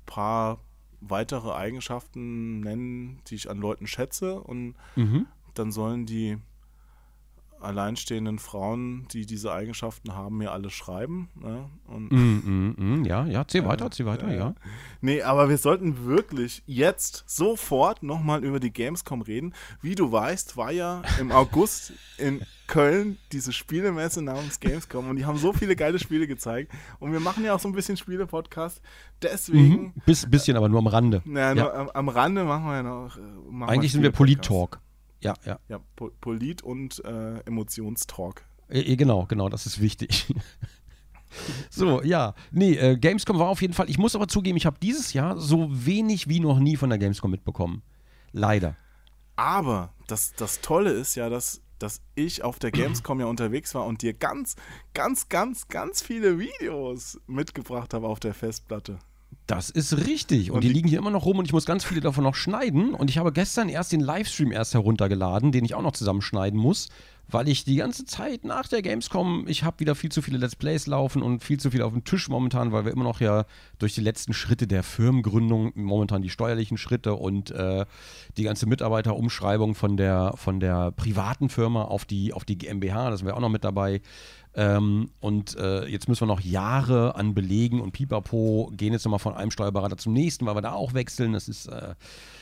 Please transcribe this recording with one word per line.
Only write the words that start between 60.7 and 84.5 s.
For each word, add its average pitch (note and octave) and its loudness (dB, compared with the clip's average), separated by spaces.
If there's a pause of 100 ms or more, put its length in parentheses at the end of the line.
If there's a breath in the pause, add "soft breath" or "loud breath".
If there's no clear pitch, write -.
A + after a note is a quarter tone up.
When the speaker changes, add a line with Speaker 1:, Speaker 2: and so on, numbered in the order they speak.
Speaker 2:
liegen E3 4
hier D#3+ 4
immer G#2 -2
noch - 0
rum F#3+ 4
und F#3 0
ich C#3+ 0
muss D#3+ 4
ganz F3 0
viele E3 -2
davon C#3 2
noch C3+ 2
schneiden. A3 2
Und C#3 2
ich C3 0
habe E3 2
gestern G3+ 0
erst D#3+ -2
den D#3 4
Livestream D3+ 0
erst A2 -2
heruntergeladen, G#2 4
den B2 4
ich A2+ 0
auch - -2
noch D3+ 0
zusammenschneiden G2+ 0
muss, C#3 2 (380 loud breath)
weil B2 0
ich C#3 2
die C3+ 4
ganze B3 -2
Zeit - -8
nach C4+ -6
der A3+ 0
Gamescom, F#3 -2
ich - -2
habe E3 -2
wieder D3+ 2
viel D#3+ -4
zu D#3 0
viele C3+ -4
Let's B2 -2
Plays D3 -2
laufen C#3 0
und A#2+ 0
viel C#3+ 0
zu C3+ 0
viel B2 2
auf A2 0
dem A#2+ -2
Tisch F#3 0
momentan, B2 0
weil G#2+ 2
wir A2+ 0
immer B2+ -2
noch A#2 -2
ja G#2+ 4 (340 loud breath)
durch G#2+ 0
die A2+ -2
letzten A2 -2
Schritte A2 0
der F#2 0
Firmengründung, A2+ 2
momentan G2+ 0
die F#2 -4
steuerlichen A2+ -2
Schritte - -2
und, G2 -4
äh, F#2+ -2 (520 loud breath)
die G#2+ -2
ganze G#2+ -2
Mitarbeiterumschreibung A2 0
von G2+ 0
der, F#2+ 2
von F#2+ -2
der F2+ 0
privaten G#2+ -2
Firma A2+ 0
auf G2+ -4
die, G2 -2
auf - -10
die G2+ -4
G E2+ -12
M G2+ -6
B F#2+ -2
H, A#2+ -2
da G#2 -2
sind F#2+ -6
wir G2 -2
auch A#2+ -4
noch A#2 0
mit A2 0
dabei. G2 0 (520 loud breath)